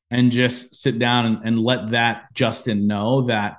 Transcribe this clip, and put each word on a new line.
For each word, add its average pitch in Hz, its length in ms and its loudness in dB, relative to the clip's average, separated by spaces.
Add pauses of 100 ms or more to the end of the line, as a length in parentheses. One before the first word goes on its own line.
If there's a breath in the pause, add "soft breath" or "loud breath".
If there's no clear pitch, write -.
(120)
and 123 200 4
just 123 440 -2
sit 120 240 -2
down 120 260 2
and, 110 200 0
and 113 140 0
let 110 300 0
that 117 460 -2
Justin 110 500 -2
know 107 380 0
that 107 360 -2